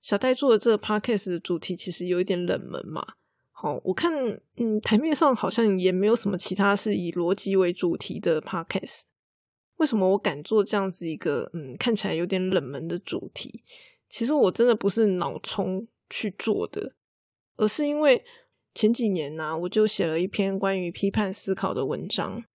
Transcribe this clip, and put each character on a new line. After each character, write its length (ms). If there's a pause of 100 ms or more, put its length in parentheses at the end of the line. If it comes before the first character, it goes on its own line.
小 160
戴 160
做 200
的 60
这 120
个 80
podcast 520
的 100
主 180
题 160
其 160
实 160
有 140
一 40
点 220
冷 140 (100)
门 160
嘛。 180 (460)
好， 320
我 100
看， 200 (460)
嗯， 220
台 160
面 160
上 220
好 160
像 260
也 140
没 160
有 80
什 160
么 80
其 160
他 220
是 180
以 160
逻 240
辑 220
为 160
主 240
题 240
的 200
podcast。 600 (760)
为 100
什 80
么 180
我 60
敢 240
做 220
这 100
样 160
子 160
一 120
个， 340
嗯， 240
看 180
起 140
来 60
有 100
点 240
冷 160
门 240
的 100
主 360
题？ 280 (460)
其 160
实 80
我 180
真 160
的 80
不 140
是 180
脑 340
冲 460 (220)
去 300
做 280
的， 280 (640)
而 120
是 180
因 140
为 240 (500)
前 160
几 200
年 280
啊， 160
我 140
就 180
写 200
了 120
一 80
篇 320
关 220
于 100
批 200
判 220
思 220
考 200
的 100
文 240
章。 340 (120)